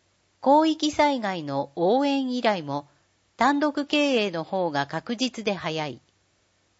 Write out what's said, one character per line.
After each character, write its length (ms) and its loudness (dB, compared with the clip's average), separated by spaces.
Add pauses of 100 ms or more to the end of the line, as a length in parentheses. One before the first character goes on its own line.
(420)
広 280 4
域 220 -2
災 280 2
害 220 -4
の 340 -4
応 280 2
援 280 -2
依 100 -4
頼 220 0
も 220 -6 (500)
単 220 2
独 280 0
経 100 -2
営 340 2
の 140 -6
方 260 -2
が 160 -2
確 300 -6
実 280 -4
で 100 0
早 320 -4
い。 140 -10 (800)